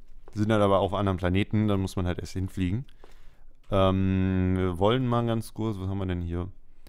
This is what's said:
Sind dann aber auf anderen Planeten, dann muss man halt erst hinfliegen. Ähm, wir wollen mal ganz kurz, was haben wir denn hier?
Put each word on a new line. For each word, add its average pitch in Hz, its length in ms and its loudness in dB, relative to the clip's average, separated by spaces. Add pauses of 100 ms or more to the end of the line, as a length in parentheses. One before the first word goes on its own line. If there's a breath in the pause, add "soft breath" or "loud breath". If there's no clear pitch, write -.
(320)
Sind 104 160 0
dann 107 140 4
aber 98 160 6
auf 90 160 2
anderen 98 240 2
Planeten, 101 500 2
dann 98 120 2
muss 95 160 -4
man 92 100 0
halt 87 140 -2
erst 87 120 -8
hinfliegen. 92 540 -2 (840 soft breath)
Ähm, 95 840 4
wir 92 220 0
wollen 117 280 2
mal 120 200 2
ganz 113 260 -2
kurz, 110 240 -4
was 95 120 -6
haben 98 100 -4
wir 98 80 -4
denn 90 160 -2
hier? 87 260 -4 (400 soft breath)